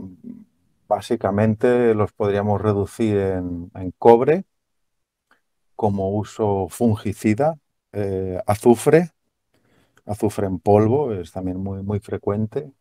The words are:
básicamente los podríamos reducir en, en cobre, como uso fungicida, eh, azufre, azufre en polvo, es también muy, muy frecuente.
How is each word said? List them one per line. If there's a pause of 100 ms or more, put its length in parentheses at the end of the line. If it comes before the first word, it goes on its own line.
(880)
básicamente
los
podríamos
reducir
en,
en
cobre, (1300)
como
uso
fungicida, (380)
eh,
azufre, (960)
azufre
en
polvo,
es
también
muy,
muy
frecuente.